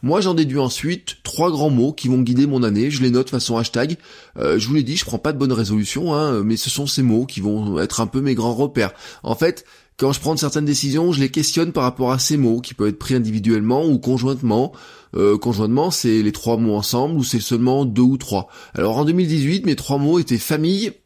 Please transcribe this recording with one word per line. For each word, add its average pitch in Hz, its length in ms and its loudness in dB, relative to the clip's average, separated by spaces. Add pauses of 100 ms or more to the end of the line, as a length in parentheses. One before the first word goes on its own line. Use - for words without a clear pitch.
Moi, 156 180 2
j'en 185 140 0
déduis 147 240 0
ensuite - 640 -4
trois 170 300 -2
grands 151 180 0
mots 131 220 2
qui 135 160 -6
vont 127 140 2
guider 123 260 2
mon 131 160 0
année. 110 260 2
Je 139 120 -2
les 127 80 2
note 127 200 2
façon 120 260 -2
hashtag. 123 420 -2 (380)
Euh, 76 220 0
je 107 80 -2
vous 131 80 0
l'ai 151 80 4
dit, 131 140 -2
je - 80 -4
prends 107 140 -6
pas 151 140 -2
de 143 60 -4
bonnes 131 140 2
résolutions, 110 600 -2
hein, 143 300 0
mais 110 140 0
ce - 140 -4
sont 143 180 -4
ces 135 140 0
mots 120 220 4
qui 131 160 -10
vont 104 380 -2
être 95 220 -2
un 110 80 0
peu 131 120 -2
mes 135 140 0
grands 117 200 0
repères. 117 380 -2 (300)
En - 140 -4
fait, - 280 0 (320)
quand 135 140 0
je 139 80 -4
prends 156 180 -2
certaines 147 280 -2
décisions, 147 480 0
je 139 80 0
les 135 80 2
questionne 165 420 -2
par 151 140 0
rapport 127 260 0
à 131 80 0
ces 151 180 0
mots 120 240 2
qui - 140 -14
peuvent 107 140 0
être 104 100 -4
pris - 160 -2
individuellement 110 720 2
ou 139 120 2
conjointement. 127 760 0 (420)
Euh, 101 220 4
conjointement, 117 540 0
c'est 110 320 2
les 104 100 0
trois 117 240 -2
mots 110 180 2
ensemble 127 440 0
ou 131 40 0
c'est 123 160 -2
seulement 127 460 0
deux 120 180 2
ou 131 140 4
trois. 98 320 -4 (260)
Alors 107 220 0
en 147 80 2
deux 156 80 2
mille 180 160 2
dix-huit, 156 380 0
mes 151 100 2
trois 143 220 -4
mots 151 200 2
étaient 131 200 0
famille 175 540 -2 (140)